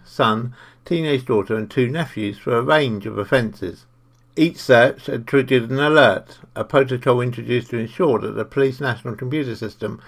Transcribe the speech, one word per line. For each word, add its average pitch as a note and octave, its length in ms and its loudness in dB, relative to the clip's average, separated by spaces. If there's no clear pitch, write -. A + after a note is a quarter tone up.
son, A#2 480 -2
teenage D3+ 400 -2
daughter A2 280 0
and G#2+ 160 -6
two B2 200 0
nephews A2 480 -6
for B2 180 -2
a A#2+ 60 2
range C3+ 420 0
of A2 140 -8
offences. G2+ 680 -2
Each D#3+ 200 2
search A#2+ 480 4
had A#2 200 -6
triggered C3 440 2
an C3+ 100 -2
alert, C#3+ 600 4
a A2+ 80 -6
protocol B2 600 2
introduced A#2+ 480 -4
to A#2+ 80 -4
ensure A2+ 400 0
that G#2+ 140 -6
the G#2+ 120 -6
police C3+ 380 -2
national B2 340 -6
computer B2+ 400 -6
system A2 520 -8